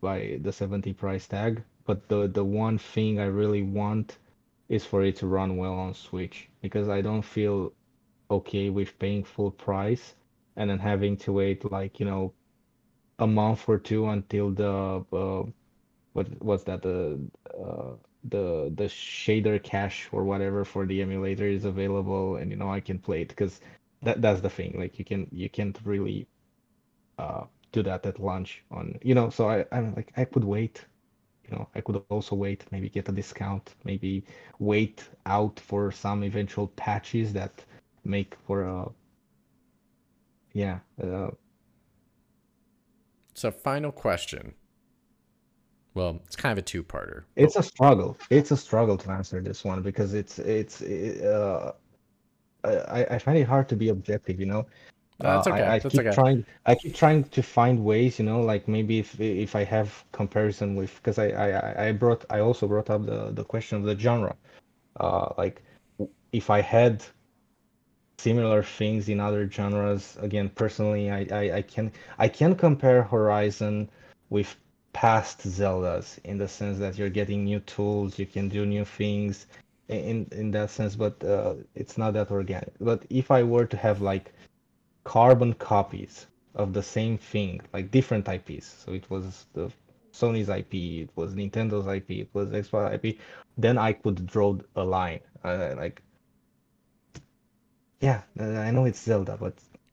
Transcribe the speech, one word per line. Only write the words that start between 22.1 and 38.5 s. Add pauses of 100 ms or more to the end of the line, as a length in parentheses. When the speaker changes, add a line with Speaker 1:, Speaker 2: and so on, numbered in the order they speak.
Speaker 1:
and,
you
know,
I
can
play
it,
'cause (420)
that,
that's
the
thing.
Like,
you
can,
you
can't
really, (920)
uh, (280)
do
that
at
launch
on,
you
know,
so
I,
I'm
like,
I
could
wait, (600)
you
know,
I
could
also
wait,
maybe
get
a
discount,
maybe (340)
wait (180)
out
for
some
eventual
patches
that (400)
make (100)
for